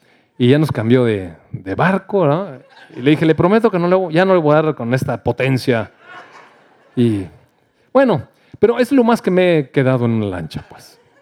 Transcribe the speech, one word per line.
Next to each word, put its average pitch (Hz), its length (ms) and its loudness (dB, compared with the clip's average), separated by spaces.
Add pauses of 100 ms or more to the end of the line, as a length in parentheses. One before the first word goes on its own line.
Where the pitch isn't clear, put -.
(380)
y 123 100 2
ya 135 100 4
nos 151 140 0
cambió 123 320 2
de, 98 300 -4 (180)
de 98 240 -10
barco, 185 500 0
¿no? 165 220 -2 (480)
Y 120 60 -14
le 135 100 2
dije, 156 140 2
"Le 160 100 2
prometo 208 340 2
que 185 80 -4
no 175 120 -2
le, 185 240 -2
ya 170 100 2
no 190 100 2
le 180 60 4
voy 147 160 2
a 156 60 2
dar 156 140 -2
con 117 180 -6
esta 127 280 -4
potencia". 123 680 -2 (1040)
Y 110 300 0 (680)
bueno, 233 380 0 (300)
pero 233 200 2
es 247 140 0
lo 262 100 4
más 226 180 2
que - 80 -2
me 180 280 2
he 139 140 -4
quedado 131 340 0
en 117 60 0
una 110 160 -2
lancha, 90 420 -10
pues. - 280 -20 (240)